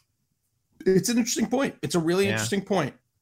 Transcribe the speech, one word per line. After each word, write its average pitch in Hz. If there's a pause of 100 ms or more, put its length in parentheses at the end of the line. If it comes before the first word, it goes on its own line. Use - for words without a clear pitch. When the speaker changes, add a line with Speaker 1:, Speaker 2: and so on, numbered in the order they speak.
(840)
Speaker 1:
It's 190
an 233
interesting 233
point. 254
It's -
a 175
really 180
Speaker 2:
Yeah. 202
Speaker 1:
interesting 196
point. 165 (280)